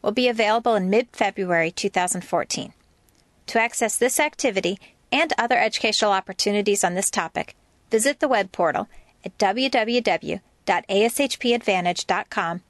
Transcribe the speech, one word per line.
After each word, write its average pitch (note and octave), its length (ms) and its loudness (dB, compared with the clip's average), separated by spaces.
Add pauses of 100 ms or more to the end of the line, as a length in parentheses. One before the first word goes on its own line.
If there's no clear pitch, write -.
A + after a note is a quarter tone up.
will - 120 -2
be B3 160 2
available A3+ 460 2
in F#3 140 0
mid-February F#3+ 800 0
two - 200 -4
thousand F3+ 340 -2
fourteen. - 480 -4 (760)
To A#3 120 0
access A3+ 380 -2
this B3 200 2
activity G3+ 600 -2 (340)
and D#4 240 2
other A#3+ 220 2
educational A3 540 2
opportunities G3+ 720 0
on F3 120 0
this F#3+ 160 -2
topic, - 460 -6 (340)
visit B3 300 0
the D4+ 80 0
web G3+ 240 0
portal E3+ 360 0 (340)
at - 140 -14
w A3 320 0
w A#3+ 320 0
w F#3+ 380 -2 (260)
dot F3+ 240 -2
a G3+ 160 2
s A#3 160 0
h C#4 180 -2
p A#3+ 140 0
advantage F#3 540 -2
dot F#3+ 240 -2
com F3 400 -4